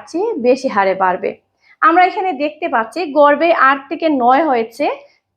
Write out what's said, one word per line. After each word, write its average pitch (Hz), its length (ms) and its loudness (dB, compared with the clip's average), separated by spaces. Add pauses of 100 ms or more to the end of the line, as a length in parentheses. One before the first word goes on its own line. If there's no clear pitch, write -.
চেয়ে 415 260 -4
বেশি 262 340 0
হারে 196 260 0
বাড়বে। 185 420 -2 (460)
আমরা 339 240 4
এখানে 370 280 -2
দেখতে 294 360 -6
পাচ্ছি 233 300 -4 (120)
গড় 294 240 4
ব্যয় 320 180 2
আট 277 260 2 (100)
থেকে 330 200 -2
নয় 262 360 2
হয়েছে, 247 400 -2 (520)